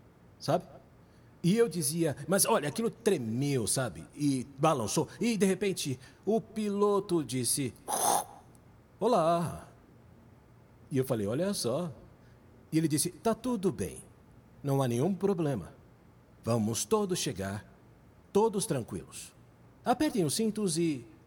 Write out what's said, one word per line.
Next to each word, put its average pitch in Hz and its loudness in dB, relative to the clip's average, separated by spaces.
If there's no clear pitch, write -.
sabe? 175 -2
E 180 4
eu 233 4
dizia, 160 -2
mas 190 4
olha, 180 2
aquilo 226 -2
tremeu, 131 0
sabe? 92 -2
E 135 0
balançou. 143 2
E 226 0
de 190 2
repente, 185 -2
o 185 2
piloto 202 0
disse, 123 -2
"Olá." 170 0
E 139 -2
eu 131 2
falei, 110 -2
"Olha 165 -2
só." 156 -2
E 156 0
ele 160 2
disse, 143 0
"Tá - -2
tudo 220 -2
bem, 98 -6
não 139 0
há 131 0
nenhum 127 0
problema. 165 -2
Vamos 113 0
todos 208 0
chegar, 98 -4
todos 208 4
tranquilos. 107 -6
Apertem 247 2
os 139 0
cintos 208 0
e 156 0